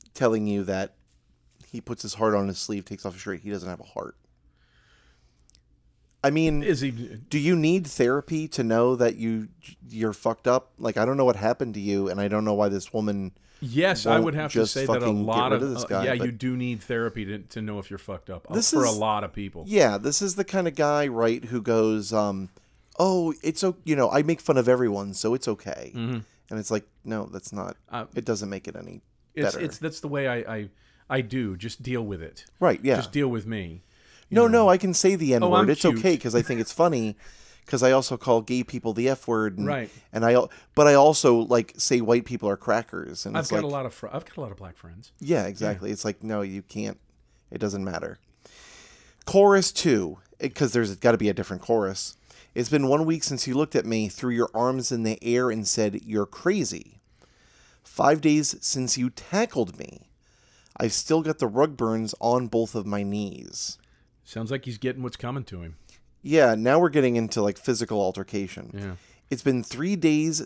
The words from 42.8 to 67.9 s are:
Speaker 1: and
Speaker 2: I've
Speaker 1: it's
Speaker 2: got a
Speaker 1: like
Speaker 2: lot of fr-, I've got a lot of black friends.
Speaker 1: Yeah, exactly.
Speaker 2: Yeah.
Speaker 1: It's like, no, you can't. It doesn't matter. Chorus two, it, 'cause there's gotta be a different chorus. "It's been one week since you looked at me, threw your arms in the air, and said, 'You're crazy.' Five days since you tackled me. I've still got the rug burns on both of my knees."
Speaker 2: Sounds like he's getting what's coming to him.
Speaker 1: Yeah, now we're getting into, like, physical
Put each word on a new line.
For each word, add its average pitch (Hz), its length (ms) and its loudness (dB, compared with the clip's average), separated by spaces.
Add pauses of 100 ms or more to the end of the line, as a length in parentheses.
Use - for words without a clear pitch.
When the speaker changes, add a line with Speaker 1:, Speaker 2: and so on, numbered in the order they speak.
Speaker 1:
and 101 120 -6
Speaker 2:
I've 165 80 -2
Speaker 1:
it's - 60 -8
Speaker 2:
got - 120 0
a 147 40 -4
Speaker 1:
like 143 60 -6
Speaker 2:
lot 135 140 -6
of 117 80 -12
fr-, - 180 -14
I've 139 140 -8
got - 100 -20
a - 40 -10
lot 120 100 -10
of 98 80 -16
black 92 180 -18
friends. 87 440 -20
Speaker 1:
Yeah, 139 260 0
exactly. 101 420 -4
Speaker 2:
Yeah. 107 60 -4
Speaker 1:
It's - 100 -8
like, 107 180 -6
no, 110 200 -4
you 98 200 -8
can't. 107 360 -10 (520)
It - 80 -10
doesn't 98 260 -4
matter. 82 340 -8 (1040)
Chorus 196 480 6
two, 101 460 0 (200)
it, 127 160 -4
'cause 131 180 0
there's 113 240 2
gotta 120 220 4
be 104 100 0
a 98 60 2
different - 280 -8
chorus. 101 540 -2 (380)
"It's 120 140 -2
been 139 200 2
one 147 180 4
week 160 160 0
since 135 240 -4
you 127 80 -2
looked 147 220 0
at 113 100 0
me, 110 220 -2
threw 123 260 -4
your 117 180 0
arms 123 380 -2
in 117 140 -2
the 110 180 -2
air, 120 280 2
and 107 160 -4
said, 104 380 0
'You're 107 220 -2
crazy.' 165 760 -4 (840)
Five - 360 2
days 151 400 2
since 127 380 -2
you 127 120 -2
tackled 175 680 -2
me. - 320 -18 (640)
I've 113 160 -2
still 160 300 0
got 156 160 -4
the 127 80 0
rug 135 300 0
burns 113 440 -2
on 123 280 0
both 113 260 -2
of 104 120 -6
my 104 180 -4
knees." 98 760 -8 (460)
Speaker 2:
Sounds 113 260 -10
like 135 140 -6
he's 117 140 -10
getting 127 260 -4
what's 123 120 -10
coming 127 280 -8
to 90 180 -14
him. 82 140 -14 (460)
Speaker 1:
Yeah, 139 320 6
now 120 240 4
we're 170 120 4
getting 131 260 4
into, 113 240 0
like, 101 160 2
physical 110 440 -2